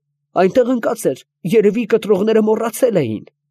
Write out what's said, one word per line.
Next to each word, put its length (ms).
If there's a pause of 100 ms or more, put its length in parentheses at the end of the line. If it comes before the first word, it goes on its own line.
(360)
Այնտեղ 340
ընկած 340
էր, 160 (240)
երևի 420
կտրողները 560
մոռացել 560
էին», 280 (240)